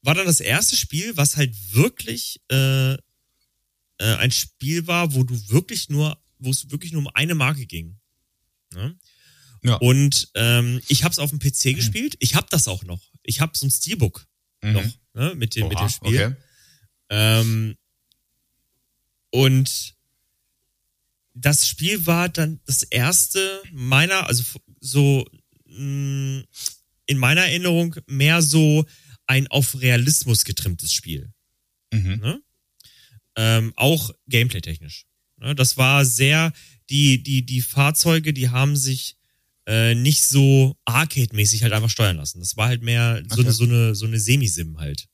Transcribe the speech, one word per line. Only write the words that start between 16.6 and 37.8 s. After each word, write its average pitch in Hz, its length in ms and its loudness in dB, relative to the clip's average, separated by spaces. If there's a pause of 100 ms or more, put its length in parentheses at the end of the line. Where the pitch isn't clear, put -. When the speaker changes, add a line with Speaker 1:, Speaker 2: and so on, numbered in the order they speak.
Speaker 1:
Ähm, 110 680 2 (1500)
und 131 640 2 (1400)
das 143 340 2
Spiel 180 380 -4
war 170 220 2
dann 160 380 -4
das - 160 -2
erste 190 800 -2 (100)
meiner, 147 540 0
also 120 160 0
f-, - 160 -10 (220)
so, 139 440 2 (420)
mh, 139 800 -6 (640)
in 139 120 0
meiner 139 240 4
Erinnerung 170 540 0 (100)
mehr 147 360 2
so 151 420 4 (420)
ein 135 220 2
auf 135 320 0
Realismus 123 640 2
getrimmtes 87 480 -6
Spiel. 71 380 -6 (640)
Speaker 2:
Mhm. 98 280 -2
Speaker 1:
Ne? 170 220 -6 (960)
Ähm, 113 400 2
auch 139 340 2 (160)
gameplay-technisch. 87 800 -2 (300)
Ne? 131 180 -6
Das 131 220 0
war 135 280 4
sehr, 143 480 2 (380)
die, 135 320 4
die, 131 240 -2
die 127 160 -2
Fahrzeuge, 156 720 0